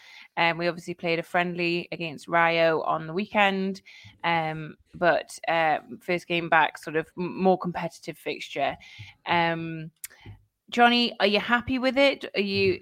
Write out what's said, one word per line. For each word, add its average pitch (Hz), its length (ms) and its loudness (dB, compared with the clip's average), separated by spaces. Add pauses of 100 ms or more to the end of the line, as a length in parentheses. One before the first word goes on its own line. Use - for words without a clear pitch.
(380)
Um, 170 200 2
we 170 120 -2
obviously 170 240 -8
played 165 260 -2
a 170 40 -6
friendly 175 680 -2
against 165 380 -10
Rayo 165 540 4
on 160 240 -2
the 160 60 -10
weekend, 196 680 0 (420)
um, 160 520 -2 (200)
but, 165 420 0 (120)
uh, 160 300 2 (200)
first 175 280 -4
game 170 200 -2
back, 156 300 4
sort 151 180 -10
of 160 120 -2 (100)
m-, 180 260 -4
more 190 140 6
competitive 170 600 -8
fixture. - 600 -6 (480)
Um, 165 680 -2 (800)
Johnny, 240 500 4
are 202 80 4
you 202 140 2
happy 240 360 0
with 254 200 0
it? 277 280 2 (100)
Are 196 60 0
you, 196 400 2